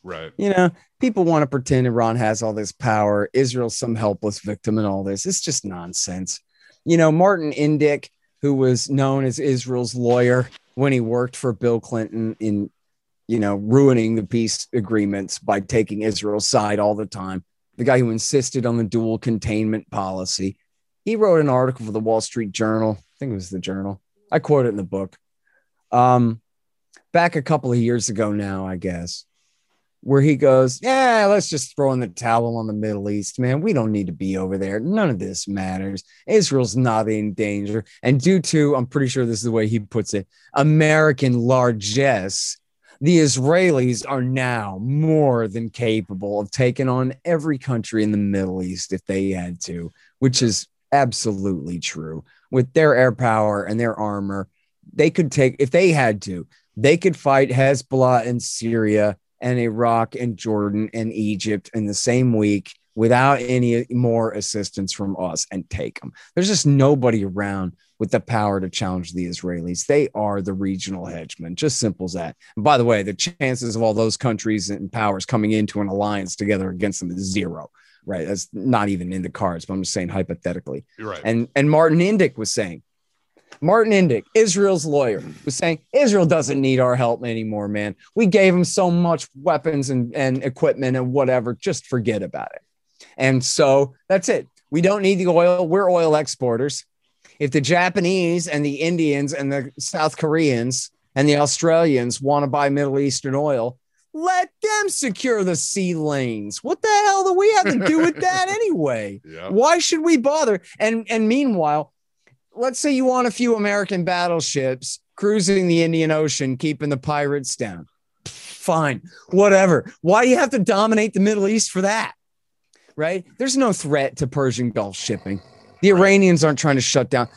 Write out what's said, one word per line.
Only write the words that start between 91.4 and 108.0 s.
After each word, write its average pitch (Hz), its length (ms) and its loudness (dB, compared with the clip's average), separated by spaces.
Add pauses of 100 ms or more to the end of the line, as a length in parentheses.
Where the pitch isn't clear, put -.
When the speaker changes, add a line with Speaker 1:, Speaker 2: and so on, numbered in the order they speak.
Speaker 2:
Just - 320 -6
forget 110 360 -2
about 71 320 -10
it." - 60 -18 (560)
And 131 260 2
so 135 520 2 (160)
that's 190 180 2
it. 170 180 0 (240)
We 160 120 0
don't 202 200 2
need 190 140 4
the 180 120 0
oil. 175 380 4
We're 180 240 2
oil 165 260 2
exporters. 131 680 -2 (540)
If 147 120 -2
the 147 100 2
Japanese 175 880 0
and 147 160 -2
the 143 120 -2
Indians 147 560 0
and 139 200 -4
the 139 260 -6
South 156 400 -4
Koreans 139 720 0 (240)
and 139 140 4
the 147 100 6
Australians 147 800 2
wanna 143 280 0
buy 143 200 0
Middle 139 300 0
Eastern 135 360 -2
oil, 131 440 -2 (340)
let 359 380 -2 (120)
them 427 260 0
secure 226 560 -2
the 180 120 0
sea 180 380 -4
lanes. 127 680 -4
What 320 180 -4
the 440 60 0
hell 403 360 2
do 381 100 2
we 403 180 4
have 403 200 4
to - 140 0
do 320 140 2